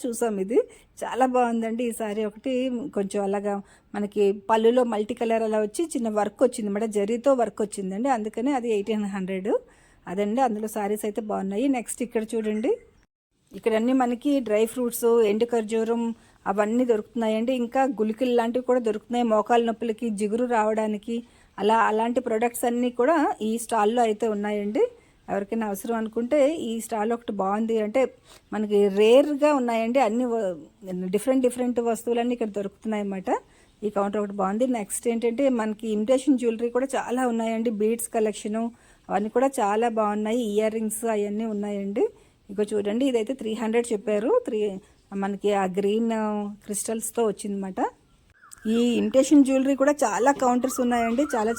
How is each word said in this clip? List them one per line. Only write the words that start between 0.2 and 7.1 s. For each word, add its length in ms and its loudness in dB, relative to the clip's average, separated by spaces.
ఇది 200 2
చాలా 220 0
బాగుందండి. 580 0
ఈ 80 -2
సారీ 340 -4
ఒకటి 460 -2
కొంచెం 300 -2
అలాగా 380 -2
మనకి 360 2
పళ్ళులో 340 4
మల్టీ 300 -2
కలర్ 300 -2
అలా 180 0
వచ్చి 240 -2
చిన్న 240 -4
వర్క్ 340 0
వచ్చిందన్నమాట, 400 0
జరీతో 500 0